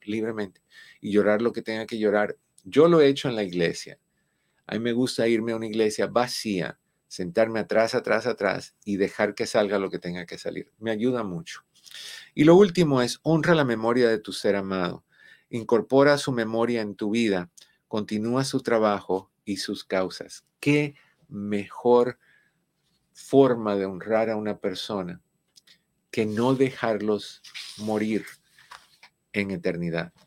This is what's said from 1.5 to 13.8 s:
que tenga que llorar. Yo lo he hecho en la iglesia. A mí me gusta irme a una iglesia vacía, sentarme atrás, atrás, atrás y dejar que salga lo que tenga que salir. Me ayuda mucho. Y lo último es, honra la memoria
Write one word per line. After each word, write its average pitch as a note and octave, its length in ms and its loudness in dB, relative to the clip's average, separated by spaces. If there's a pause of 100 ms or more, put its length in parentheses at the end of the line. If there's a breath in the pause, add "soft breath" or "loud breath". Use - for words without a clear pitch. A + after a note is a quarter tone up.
que A2+ 80 -8
tenga A2 240 -6
que A2+ 120 -8
llorar. G#2 380 0 (300)
Yo C#3 240 6
lo E3+ 100 6
he C#3+ 80 8
hecho C#3 220 0
en A#2 80 -2
la G#2 60 -2
iglesia. F2 560 -4 (680)
A - 60 -8
mí A2 80 -4
me A#2 120 -2
gusta B2 340 0
irme A#2 260 0
a - 20 -4
una A2+ 100 -6
iglesia G#2+ 400 0
vacía, G2 720 -2 (300)
sentarme A2 520 -2
atrás, G#2+ 360 0
atrás, A2+ 320 -2
atrás G2 480 -4 (100)
y G2+ 120 -4
dejar G2+ 360 0
que A2 140 -6
salga G#2 320 0
lo F#2+ 100 -4
que - 80 -8
tenga F2 300 -10
que E2 100 -14
salir. E2 400 -12
Me A2 140 -6
ayuda A#2 320 -2
mucho. F2 380 -10 (720 loud breath)
Y D3+ 80 4
lo E3 120 10
último F3 460 6
es, B2 220 -2
honra D#3+ 320 4
la D3 100 4
memoria A#2 420 2